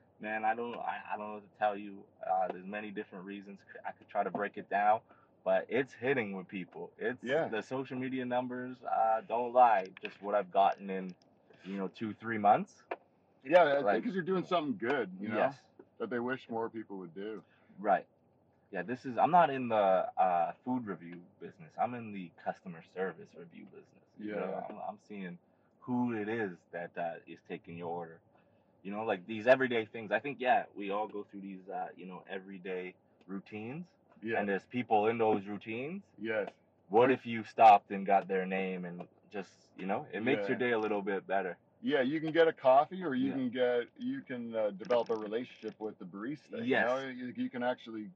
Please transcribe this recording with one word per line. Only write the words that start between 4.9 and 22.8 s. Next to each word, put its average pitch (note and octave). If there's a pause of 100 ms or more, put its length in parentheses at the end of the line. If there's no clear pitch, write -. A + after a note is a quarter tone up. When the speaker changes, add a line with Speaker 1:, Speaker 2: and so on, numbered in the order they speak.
Speaker 1:
but F#2+
it's B2+
hitting A#2+
with F2+
people. F2
It's B2
Speaker 2:
Yeah. C#3
Speaker 1:
the A2
social C3
media B2+
numbers, B2
uh, A2
don't A#2+
lie. A2 (100)
Just -
what G2+
I've F#2+
gotten G2
in, F#2+ (500)
you G2
know, F#2+
two, G#2+
three A2+
months. A2 (600)
Speaker 2:
Yeah, E3
I C#3+
Speaker 1:
Like, -
Speaker 2:
think -
'cause G3+
you're F#3
doing F3+
something E3+
good, C#3
you G#2
know, -
Speaker 1:
Yes. - (420)
Speaker 2:
that A2+
they B2
wish B2
more A2+
people G#2+
would E2+
do. G2+ (340)
Speaker 1:
Right. F#2+ (640)
Yeah, F2+
this A#2+
is, B2
I'm A#2
not E3+
in B2+
the, G2
uh, E2+ (120)
food B2
review F2 (140)
business. E2
I'm A2
in A2+
the F2+ (120)
customer F2 (120)